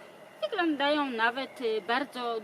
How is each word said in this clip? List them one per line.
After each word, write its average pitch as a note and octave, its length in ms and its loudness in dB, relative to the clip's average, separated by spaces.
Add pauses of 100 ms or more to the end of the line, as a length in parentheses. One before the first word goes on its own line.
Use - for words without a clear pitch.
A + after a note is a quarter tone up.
(420)
Wyglądają D4+ 640 2
nawet, A#3+ 560 0
y, A3 220 0
bardzo A#3+ 600 -2